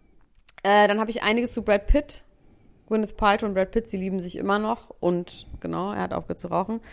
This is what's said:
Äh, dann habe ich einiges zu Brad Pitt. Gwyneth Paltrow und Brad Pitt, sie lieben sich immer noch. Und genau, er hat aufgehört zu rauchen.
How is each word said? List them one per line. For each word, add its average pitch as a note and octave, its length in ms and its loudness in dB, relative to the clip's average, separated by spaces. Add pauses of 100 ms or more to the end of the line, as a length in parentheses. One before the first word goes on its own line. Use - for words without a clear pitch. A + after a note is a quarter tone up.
(640)
Äh, G#3 240 6
dann G#3 120 2
habe A3 100 -2
ich A3+ 140 -6
einiges A#3 300 0
zu A3+ 100 -4
Brad G#3 240 2
Pitt. - 340 2 (680)
Gwyneth G#3+ 300 -2
Paltrow G#3+ 320 2
und G3 60 -4
Brad F#3+ 160 0
Pitt, A3+ 160 -2
sie G3 100 -6
lieben F#3+ 220 -4
sich F3+ 160 -10
immer G3 240 0
noch. A3 400 -6
Und F3 480 -2 (120)
genau, E3+ 340 -6
er G3 80 -4
hat F#3 120 -6
aufgehört E3+ 260 -8
zu F3 100 -10
rauchen. F#3+ 320 -4 (100)